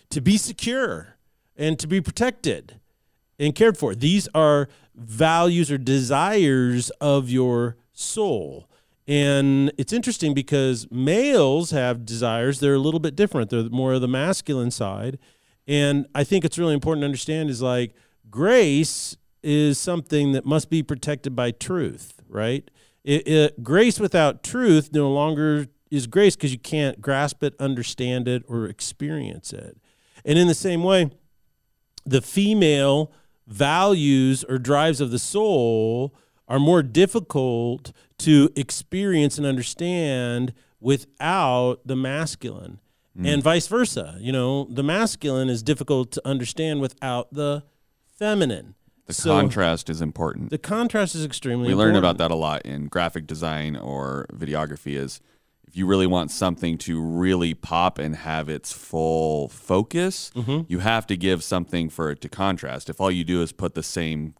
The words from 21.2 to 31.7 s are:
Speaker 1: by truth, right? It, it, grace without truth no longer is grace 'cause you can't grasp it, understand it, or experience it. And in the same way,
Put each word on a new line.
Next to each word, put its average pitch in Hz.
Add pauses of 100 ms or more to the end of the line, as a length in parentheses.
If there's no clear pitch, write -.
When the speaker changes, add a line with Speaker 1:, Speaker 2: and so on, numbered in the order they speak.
Speaker 1:
by 120
truth, -
right? 117 (340)
It, 143
it, 151
grace 190
without 170
truth 202
no 143
longer 151 (240)
is 139
grace 190
'cause 143
you 127
can't 143
grasp 139
it, 143
understand 123
it, 123
or 117
experience 139
it. - (480)
And 151
in 180
the 165
same 175
way, 185 (960)